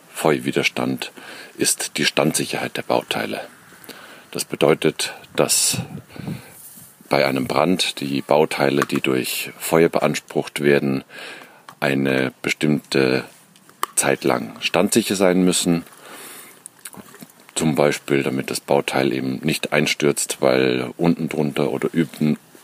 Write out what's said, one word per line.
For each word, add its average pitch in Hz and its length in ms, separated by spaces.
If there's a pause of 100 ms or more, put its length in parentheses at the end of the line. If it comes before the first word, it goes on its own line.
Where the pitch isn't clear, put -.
(140)
Feuerwiderstand, 65 1000 (460)
ist - 400
die 73 80
Standsicherheit 69 720
der - 60
Bauteile. 104 580 (880)
Das - 160
bedeutet, - 720 (200)
dass - 440 (1300)
bei 69 160
einem 67 220
Brand 78 520
die 67 220
Bauteile, 71 640
die 69 160
durch 65 560
Feuer 82 320
beansprucht - 720
werden, 69 420 (760)
eine 67 540 (100)
bestimmte 67 800 (720)
Zeit 69 300
lang 62 360
standsicher 101 540
sein 92 280
müssen. 87 400 (1700)
Zum 80 180
Beispiel, 71 480
damit 65 300
das - 80
Bauteil 67 520
eben 65 300
nicht 76 320
einstürzt, 76 680
weil 64 580
unten 82 320
drunter 73 420
oder - 200
üben 76 460 (260)